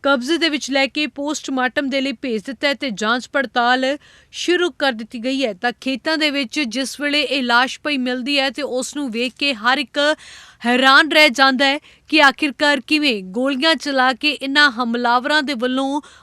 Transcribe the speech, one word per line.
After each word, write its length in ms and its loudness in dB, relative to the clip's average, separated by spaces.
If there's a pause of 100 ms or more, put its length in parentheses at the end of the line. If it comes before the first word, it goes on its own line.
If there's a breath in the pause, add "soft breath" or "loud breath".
ਕਬਜ਼ੇ 360 0
ਦੇ 100 0
ਵਿੱਚ 220 -4
ਲੈ 160 0
ਕੇ 200 -4
ਪੋਸਟਮਾਰਟਮ 840 -4
ਦੇ 100 0
ਲਈ 120 -4
ਭੇਜ 300 -6
ਦਿੱਤਾ 260 -6
ਹੈ 60 0
ਤੇ 160 -6
ਜਾਂਚ 420 -4
ਪੜਤਾਲ 680 0 (340 soft breath)
ਸ਼ੁਰੂ 380 0
ਕਰ 220 -2
ਦਿੱਤੀ 320 -10
ਗਈ 220 -2
ਹੈ। 60 -4
ਤਾਂ 280 -4
ਖੇਤਾਂ 380 -4
ਦੇ 120 0
ਵਿੱਚ 300 -4
ਜਿਸ 400 -6
ਵੇਲੇ 220 0
ਇਹ 200 -2
ਲਾਸ਼ 380 0
ਪਈ 160 -4
ਮਿਲਦੀ 420 -2
ਹੈ 120 0
ਤੇ 120 -8
ਉਸ 340 -6
ਨੂੰ 140 -6
ਵੇਖ 280 -4
ਕੇ 160 -2
ਹਰ 240 0
ਇੱਕ 380 0 (500 loud breath)
ਹੈਰਾਨ 460 6
ਰਹਿ 180 8
ਜਾਂਦਾ 340 2
ਹੈ 140 2 (300 soft breath)
ਕਿ 140 4
ਆਖਿਰਕਾਰ 580 2
ਕਿਵੇਂ 420 0
ਗੋਲੀਆਂ 520 0
ਚਲਾ 380 0
ਕੇ 180 -2
ਇਹਨਾਂ 400 2
ਹਮਲਾਵਰਾਂ 720 0
ਦੇ 120 -4
ਵੱਲੋਂ 460 -2 (220 loud breath)